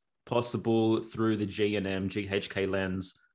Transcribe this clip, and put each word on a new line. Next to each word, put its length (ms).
possible 800
through 300
the 120
G 320
N 80
M, 240
G 220
H 180
K 160
lens, 480